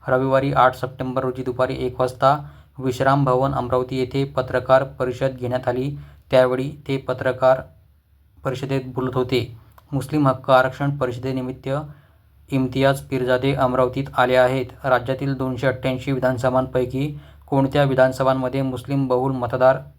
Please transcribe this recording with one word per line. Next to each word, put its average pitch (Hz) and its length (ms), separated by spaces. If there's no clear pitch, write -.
रविवारी 135 480
आठ 127 200
सप्टेंबर 127 480
रोजी 127 200
दुपारी 131 420
एक 123 160
वाजता 135 360
विश्राम 135 460
भवन 131 280
अमरावती 127 460
येथे 127 280
पत्रकार 131 560
परिषद 127 380
घेण्यात 123 300
आली. 127 220
त्यावेळी 131 380
ते 135 100
पत्रकार 131 640
परिषदेत 135 480
बोलत 127 300
होते. 127 240
मुस्लिम 143 360
हक्क 131 240
आरक्षण 131 460
परिषदेनिमित्त 127 720
इम्तियाज 135 520
पीरजादे 127 540
अमरावतीत 127 500
आले 127 180
आहेत. 127 300
राज्यातील 131 500
दोनशे 131 340
अठ्ठ्याऐंशी 127 440
विधानसभांपैकी 127 960
कोणत्या 139 360
विधानसभांमध्ये 131 800
मुस्लिम 135 460
बहुल 127 260
मतदार 127 440